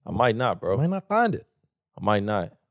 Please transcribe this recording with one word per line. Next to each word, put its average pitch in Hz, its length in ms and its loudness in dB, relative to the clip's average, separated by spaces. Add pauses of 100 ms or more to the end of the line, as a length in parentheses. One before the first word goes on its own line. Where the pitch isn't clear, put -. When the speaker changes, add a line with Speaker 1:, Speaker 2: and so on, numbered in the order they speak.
Speaker 1:
I - 60 -10
might 113 240 2
not, 113 240 -2
bro. 87 140 -2
Speaker 2:
You 104 60 0
might 160 100 2
not 190 180 -6
find 214 260 2
it. - 140 -8 (500)
Speaker 1:
I - 60 -12
might 101 200 2
not. 101 280 -2 (200)